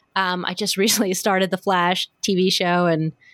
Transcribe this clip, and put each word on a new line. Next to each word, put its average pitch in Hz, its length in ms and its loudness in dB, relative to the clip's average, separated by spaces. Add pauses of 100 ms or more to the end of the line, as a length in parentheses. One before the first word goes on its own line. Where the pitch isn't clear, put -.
(160)
Um, 180 300 -2
I 185 80 -4
just 190 240 -4
<laughs> - 0 -
recently 202 380 0
started 190 340 0
the 185 80 -4
Flash 180 500 0 (140)
T 196 140 0
V 185 160 2
show. 180 340 2
And, 160 280 0 (200)